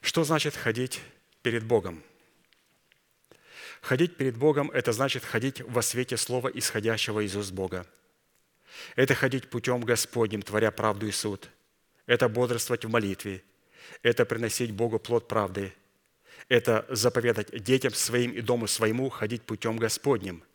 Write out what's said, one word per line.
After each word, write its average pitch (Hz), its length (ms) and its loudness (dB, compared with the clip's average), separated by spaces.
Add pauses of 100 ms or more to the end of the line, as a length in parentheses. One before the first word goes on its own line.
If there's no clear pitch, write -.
Что - 220 2
значит 151 320 2
ходить 120 460 -2 (400)
перед 117 220 0
Богом? 92 400 0 (1800)
Ходить 165 360 2
перед 131 200 0
Богом — 143 360 4
это 127 180 2
значит 127 320 0
ходить 123 380 -2
во 120 200 0
свете 123 360 -2
слова, 123 360 -2
исходящего 110 680 0
из 98 140 -2
уст 101 180 -4
Бога. 92 340 -6 (1080)
Это 135 180 6
ходить 127 340 0
путём 123 320 -2
Господним, 110 600 0
творя 107 300 2
правду 107 360 0
и 101 40 -2
суд. - 380 -6 (560)
Это 120 220 4
бодрствовать 120 560 -2
в 113 60 -6
молитве. 101 520 -2 (600)
Это 120 220 4
приносить 117 460 -2
Богу 110 280 -2
плод 120 300 -2
правды. 98 440 -2 (760)
Это 117 400 4
заповедать 117 760 0
детям 127 300 2
своим 120 380 0
и 120 100 -6
дому 117 260 0
своему 117 420 2
ходить 113 340 -6
путём 113 340 -4
Господним. 107 680 -2 (120)